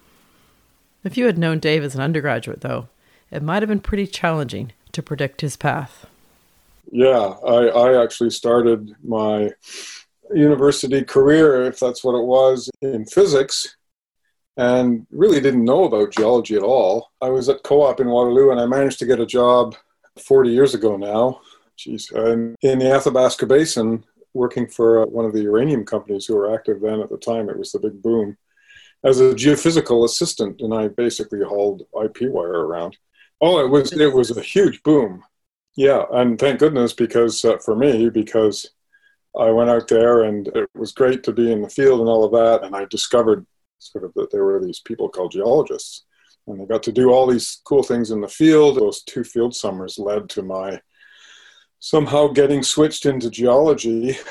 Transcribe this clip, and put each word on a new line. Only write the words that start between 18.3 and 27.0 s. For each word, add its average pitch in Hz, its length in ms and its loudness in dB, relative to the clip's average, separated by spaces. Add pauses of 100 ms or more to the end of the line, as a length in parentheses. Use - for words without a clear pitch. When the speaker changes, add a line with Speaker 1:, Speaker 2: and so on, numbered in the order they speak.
Speaker 2:
and 123 80 0
I 120 60 0
managed 135 340 0
to 123 60 -8
get 123 140 2
a 113 60 -2
job 123 500 2 (440)
forty 131 300 4
years 131 240 2
ago 104 240 -2
now, 107 440 -2 (360)
jeez, - 400 -14
um, 117 440 -2
in 131 180 2
the 131 120 2
Athabasca 131 540 0
Basin, 113 580 0 (300)
working 123 340 -4
for, 113 360 2
uh, - 20 -2
one 113 200 -4
of 107 80 -4
the 107 80 -2
uranium 110 440 0
companies 104 400 -6
who 113 100 -2
were 104 180 0
active 107 280 -4
then 107 200 -2